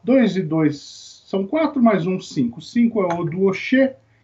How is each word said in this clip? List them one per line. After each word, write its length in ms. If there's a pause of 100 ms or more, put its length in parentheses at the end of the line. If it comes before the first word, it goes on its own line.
Dois 320
e 60
dois 840
são 220
quatro 340
mais 240
um, 140
cinco. 420
Cinco 400
é 120
o 100
do 220
Oxê, 480 (300)